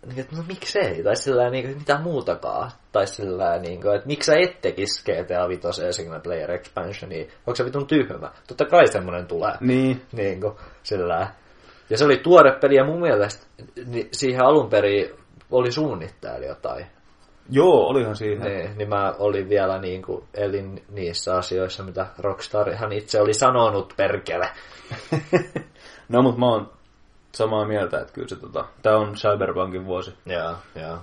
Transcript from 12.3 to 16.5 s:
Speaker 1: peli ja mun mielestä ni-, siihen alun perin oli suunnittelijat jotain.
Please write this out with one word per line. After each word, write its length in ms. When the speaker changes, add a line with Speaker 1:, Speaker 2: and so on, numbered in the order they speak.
Speaker 1:
peli 140
ja 100
mun 160
mielestä 460
ni-, 260
siihen 320
alun 260
perin 400
oli 220
suunnittelijat 760
jotain. 380